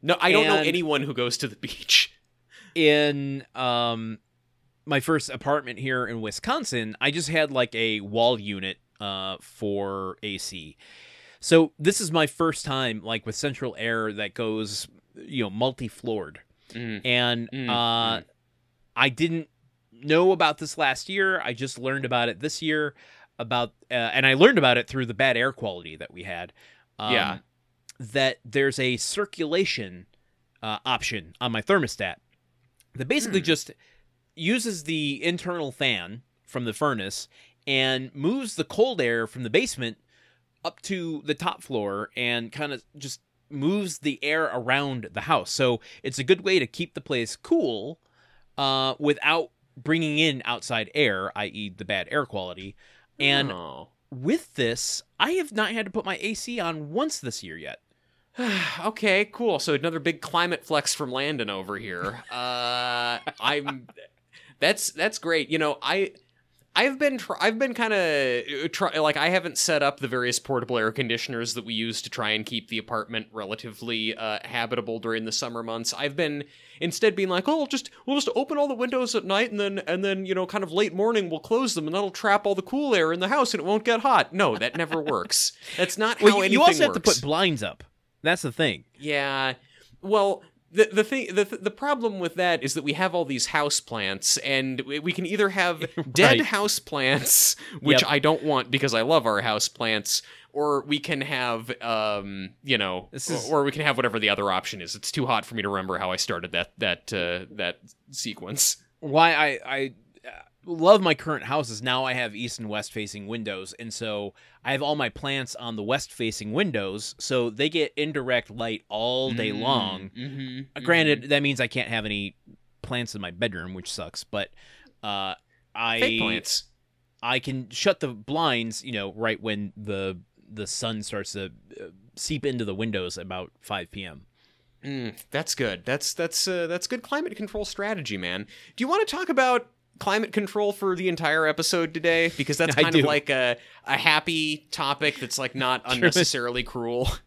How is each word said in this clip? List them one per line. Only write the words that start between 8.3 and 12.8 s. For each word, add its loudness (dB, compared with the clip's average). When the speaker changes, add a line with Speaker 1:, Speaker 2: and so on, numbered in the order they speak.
Speaker 2:
unit, -6
uh, -6
for -4
A -6
C. -12
So 6
this 0
is -4
my 4
first -2
time, -2